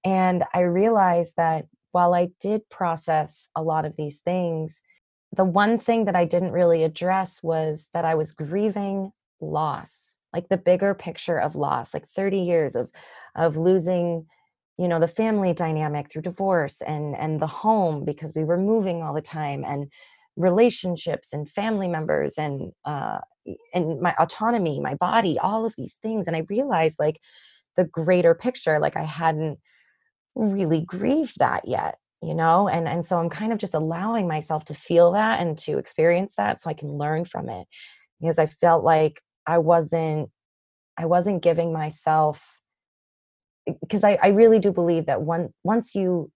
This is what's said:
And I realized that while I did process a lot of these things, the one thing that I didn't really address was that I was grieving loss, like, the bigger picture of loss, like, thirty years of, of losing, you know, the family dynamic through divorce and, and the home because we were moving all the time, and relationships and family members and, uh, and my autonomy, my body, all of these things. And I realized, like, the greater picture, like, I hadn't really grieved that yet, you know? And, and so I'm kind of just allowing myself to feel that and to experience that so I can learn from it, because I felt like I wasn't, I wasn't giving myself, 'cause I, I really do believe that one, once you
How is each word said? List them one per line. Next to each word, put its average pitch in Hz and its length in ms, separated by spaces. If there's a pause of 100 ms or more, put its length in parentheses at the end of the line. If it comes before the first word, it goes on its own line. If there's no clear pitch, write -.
And 185 400 (100)
I 180 60
realized 180 760
that 165 300 (260)
while 175 220
I 175 160 (100)
did 214 300
process 156 840
a 160 60
lot 156 240
of 156 100
these 147 240
things, 165 640 (500)
the 190 120
one 202 340
thing 226 280
that 185 100
I 175 100
didn't 175 260
really 170 320
address 180 580
was 156 520
that 117 100
I 160 100
was 156 180
grieving 196 800 (280)
loss, - 760 (140)
like, 175 160
the 190 100
bigger 185 360
picture 170 440
of 151 180
loss, 143 380
like, - 120
thirty 196 340
years 170 360
of, 120 160 (420)
of 156 220
losing, 175 680 (520)
you 180 100
know, 165 120
the 170 80
family 208 460
dynamic 156 560
through 156 120
divorce 175 600
and, 151 340
and 156 240
the 160 60
home 175 580
because 151 300
we 156 100
were 170 140
moving 190 440
all 151 120
the 156 80
time, 143 440
and 143 240 (460)
relationships 180 960
and 143 180
family 202 380
members 156 500
and, 139 340 (120)
uh, 55 340 (560)
and 160 260
my 175 180
autonomy, 175 600
my 143 140
body, 180 440
all 220 280
of 226 120
these 233 240
things. 220 240
And 165 100
I 160 120
realized, 202 500
like, 156 220 (560)
the 180 80
greater 170 500
picture, 165 440
like, 147 180
I 156 80
hadn't 156 540 (760)
really 196 480
grieved 240 560
that - 280
yet, - 320 (240)
you 160 120
know? 165 340
And, 165 200
and 160 180
so 175 120
I'm 170 120
kind 220 220
of 220 60
just - 160
allowing 175 540
myself 156 380
to 156 80
feel 170 380
that 214 280
and 165 180
to 147 200
experience 170 580
that 202 240
so 165 100
I 156 40
can 147 240
learn 156 260
from - 240
it, 92 180 (540)
because 160 180
I 156 80
felt 165 380
like 156 380 (240)
I 170 120
wasn't, 160 720 (680)
I 165 80
wasn't 180 360
giving 170 300
myself, 156 880 (1300)
'cause 214 140
I, 202 180
I 196 60
really 220 300
do 196 140
believe 170 340
that 123 160
one, 165 300 (120)
once 226 300
you 180 420